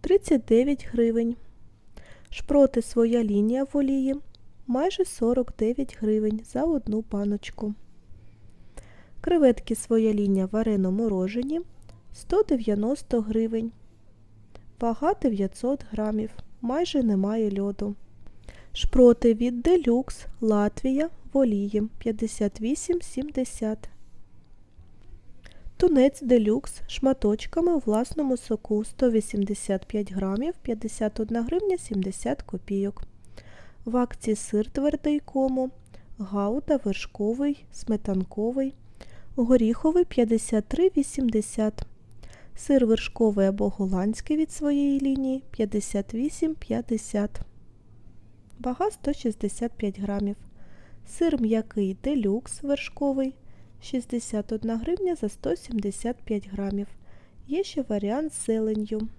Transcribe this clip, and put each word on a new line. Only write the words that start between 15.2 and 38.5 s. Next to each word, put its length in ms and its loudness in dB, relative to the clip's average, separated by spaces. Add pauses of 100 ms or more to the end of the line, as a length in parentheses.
дев'ятсот 720 0
грамів, 400 -2 (300)
майже 420 0
немає 580 2
льоду. 340 -4 (760)
Шпроти 600 8
від 280 0
Делюкс 640 4 (160)
Латвія 680 2 (240)
в 40 4
олії 460 2 (140)
п'ятдесят 640 -2
вісім 400 -2
сімдесят. 880 -4 (1900)
Тунець 440 6
Делюкс 680 2
шматочками 880 0
у 40 2
власному 580 0
соку 460 -2
сто 280 0
вісімдесят 760 -2
п'ять 260 -4
грамів, 500 -2
п'ятдесят 580 -4
одна 240 -2
гривня 340 0
сімдесят 640 -4
копійок. 600 -4 (840)
В 120 0
акції 380 0
сир 340 -2
твердий 500 0
Кому, 500 0 (480)
гауда 680 0
вершковий, 880 -2
сметанковий, 1000 -2 (600)